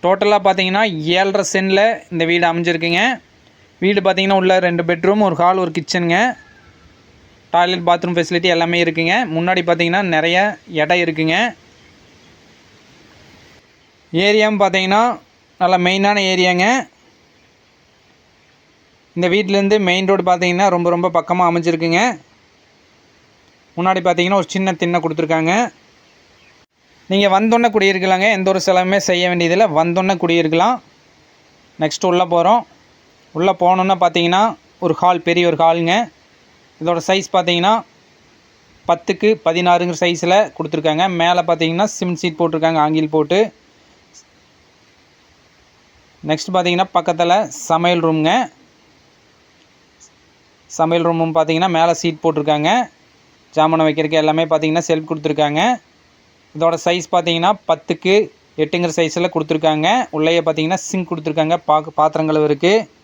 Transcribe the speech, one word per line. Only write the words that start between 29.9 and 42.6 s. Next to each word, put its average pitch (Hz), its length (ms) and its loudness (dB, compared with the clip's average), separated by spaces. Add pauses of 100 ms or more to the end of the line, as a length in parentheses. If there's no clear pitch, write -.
குடியிருக்கலாம். 170 640 0 (1000)
நெக்ஸ்ட் 156 260 -4
உள்ள 180 200 2
போறோம். 175 360 2 (720)
உள்ள 185 280 0
போனோன்னே 185 400 2
பார்த்தீங்கன்னா, 180 560 2 (240)
ஒரு 165 140 0
ஹால், 175 280 0
பெரிய 175 260 0
ஒரு 165 80 0
ஹாலுங்க. 165 560 0 (720)
இதோட 170 240 -2
சைஸ் 190 160 0 (100)
பார்த்தீங்கன்னா, 180 500 0 (1040)
பத்துக்கு 190 480 0 (100)
பதினாறுங்கிற 175 540 0
சைஸ்ல 175 520 0
கொடுத்துருக்காங்க. 160 580 -2
மேலே 175 320 0
பார்த்தீங்கன்னா, 165 420 0
சிமெண்ட் 180 360 -4
சீட் 165 200 -6
போட்டிருக்காங்க, 165 460 0